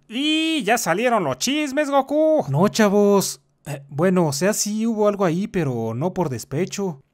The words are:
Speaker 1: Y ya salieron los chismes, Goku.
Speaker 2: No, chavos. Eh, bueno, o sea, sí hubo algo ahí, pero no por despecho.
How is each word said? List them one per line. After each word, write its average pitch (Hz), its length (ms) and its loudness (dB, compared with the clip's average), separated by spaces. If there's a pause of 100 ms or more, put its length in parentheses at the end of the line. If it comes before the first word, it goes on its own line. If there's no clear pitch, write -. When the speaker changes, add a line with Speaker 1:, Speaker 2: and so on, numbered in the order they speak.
Speaker 1:
Y 311 560 -2
ya 214 140 2
salieron 214 460 0
los 135 160 -2
chismes, 294 500 -2
Goku. 285 600 2
Speaker 2:
No, 147 180 2
chavos. 202 720 2 (240)
Eh, 143 240 -10
bueno, 180 380 2
o 147 40 0
sea, 180 220 0
sí 214 320 -2
hubo 214 220 0
algo 202 180 2
ahí, 180 220 0
pero 123 480 -2
no 165 180 -2
por 180 160 -2
despecho. 135 720 -6 (120)